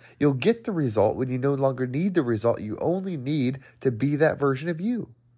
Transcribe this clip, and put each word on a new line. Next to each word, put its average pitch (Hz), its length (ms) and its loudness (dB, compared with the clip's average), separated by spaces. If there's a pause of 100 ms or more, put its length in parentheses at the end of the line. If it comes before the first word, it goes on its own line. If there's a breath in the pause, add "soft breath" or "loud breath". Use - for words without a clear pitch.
(200 soft breath)
You'll 143 140 4
get 208 300 0
the 233 80 -6
result 110 440 2
when 131 120 -2
you 127 120 -4
no 139 160 0
longer 131 320 0
need 165 260 -2
the 170 80 2
result. 113 400 0
You 104 180 -8
only 185 380 -2
need 135 440 -2 (180 loud breath)
to 135 100 0
be 127 280 0
that 151 200 2
version 139 320 0
of 165 100 -4
you. 220 360 -6 (220)